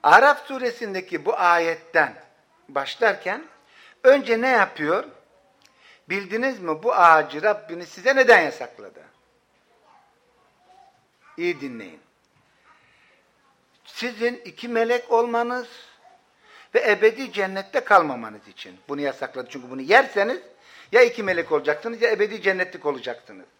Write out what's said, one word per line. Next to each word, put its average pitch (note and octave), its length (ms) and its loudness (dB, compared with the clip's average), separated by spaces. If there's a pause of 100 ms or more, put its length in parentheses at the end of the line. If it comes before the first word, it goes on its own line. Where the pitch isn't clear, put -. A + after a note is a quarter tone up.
Araf B3 420 6
suresindeki G#3 800 -8
bu G#3 140 -2
ayetten E3 720 0 (560)
başlarken F#3+ 760 -4 (580)
önce A#3 380 4
ne B3+ 60 0
yapıyor? F#3+ 560 0 (1040)
"Bildiniz G#3 500 -6
mi D#3+ 240 -6
bu A#3+ 100 0
ağacı D#3 500 4
Rabbiniz F3 460 -4
size B3 260 0
neden A#3 260 6
yasakladı?" A#2 600 -10 (2250)
İyi E3 240 -6
dinleyin. A2 380 -14 (1900)
Sizin A#3+ 600 -6
iki G3+ 220 -16
melek A#3 440 -2
olmanız A#3 560 -2 (1080)
ve - 160 2
ebedi A3 400 0
cennette F#3+ 480 -6
kalmamanız A#2+ 680 0
için F2+ 320 -20 (100)
bunu C#3+ 120 -8
yasakladı. C3 500 -8
Çünkü B2 180 -16
bunu C3 120 -12
yerseniz A3 580 0 (520)
ya A#3+ 100 6
iki A#3+ 220 2
melek E3+ 280 -2
olacaksınız D3+ 500 -4
ya A3+ 100 2
ebedi G#3 300 -4
cennetlik F#3 440 -4
olacaksınız. A#2 600 -10 (140)